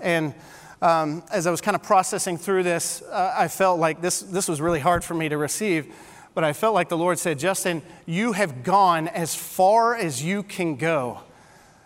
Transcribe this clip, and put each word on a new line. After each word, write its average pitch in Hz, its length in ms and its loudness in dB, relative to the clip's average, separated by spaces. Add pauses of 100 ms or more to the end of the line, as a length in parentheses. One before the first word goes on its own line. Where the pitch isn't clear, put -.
And, 160 320 0 (480)
um, 160 480 2
as 180 160 -2
I 180 40 2
was 165 100 -2
kinda 196 180 0
processing 185 580 0
through 185 280 0
this, 170 380 -2
uh, 185 340 -2
I 185 100 2
felt 185 320 2
like 160 220 0
this, 175 200 -2
this 190 280 -4
was 156 120 -2
really 165 200 0
hard 170 240 2
for 165 100 -6
me 160 140 -2
to 147 100 -2
receive, 151 560 -2 (400)
but 175 80 0
I 151 100 2
felt 220 220 0
like 175 140 2
the 170 100 -2
Lord 175 200 2
said, 156 200 -2
"Justin, 175 420 -2 (240)
you 208 280 -2
have 156 320 -4
gone 180 440 4
as 160 260 -4
far 226 600 2
as 160 280 -4
you 196 200 -2
can 165 320 -4
go 135 460 -2 (640)